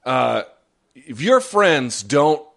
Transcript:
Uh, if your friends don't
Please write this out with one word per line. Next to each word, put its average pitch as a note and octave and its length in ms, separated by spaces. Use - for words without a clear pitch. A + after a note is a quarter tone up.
Uh, B2 420
if B2+ 260
your A#3+ 200
friends D#3+ 600
don't D3 400